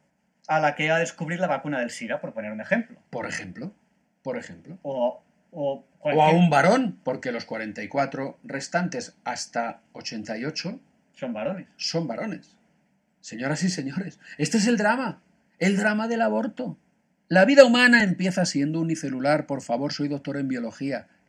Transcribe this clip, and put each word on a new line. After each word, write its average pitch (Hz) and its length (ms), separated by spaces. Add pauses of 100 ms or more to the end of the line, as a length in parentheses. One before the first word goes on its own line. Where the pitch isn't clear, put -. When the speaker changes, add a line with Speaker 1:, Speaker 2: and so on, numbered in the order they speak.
(480)
Speaker 1:
a 156 120
la 143 160
que 156 100
iba 160 100
a 165 40
descubrir 170 400
la 185 80
vacuna 143 320
del 120 100
sida, 120 320
por 117 120
poner 107 180
un 110 100
ejemplo. 220 380 (100)
Speaker 2:
Por 113 160
ejemplo, 107 480 (480)
por 127 160
ejemplo. 98 460
Speaker 1:
O, 127 400 (280)
o 143 340 (140)
Speaker 2:
O - 100
a 175 40
Speaker 1:
cualquier 156 220
Speaker 2:
un 175 160
varón, 143 520
porque 131 280
los 117 140
cuarenta 110 360
y 101 60
cuatro 135 560
restantes 139 800
hasta 117 580 (120)
ochenta 110 440
y 120 80
ocho 170 340 (340)
Speaker 1:
Son 123 200
varones. 175 340 (100)
Speaker 2:
son 165 300
varones. - 480 (680)
Señoras 135 420
y 190 60
señores, 160 500 (180)
este 156 220
es 202 80
el 240 100
drama, 220 440 (360)
el 190 200
drama 214 300
del 226 140
aborto. 220 560 (500)
La 185 180
vida 269 200
humana 240 380
empieza 180 420
siendo 151 340
unicelular. 147 680
Por 135 160
favor, 135 300
soy 143 160
doctor 143 280
en 139 100
biología, 123 600 (220)